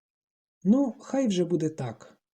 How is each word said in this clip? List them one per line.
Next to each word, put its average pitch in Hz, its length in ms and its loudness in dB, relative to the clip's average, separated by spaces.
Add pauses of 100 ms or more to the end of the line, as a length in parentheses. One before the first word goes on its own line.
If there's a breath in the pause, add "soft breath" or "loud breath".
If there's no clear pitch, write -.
(640)
"Ну, 240 360 2
хай 262 280 -2
вже 180 160 0
буде 160 240 -2
так", — 131 500 -12 (160)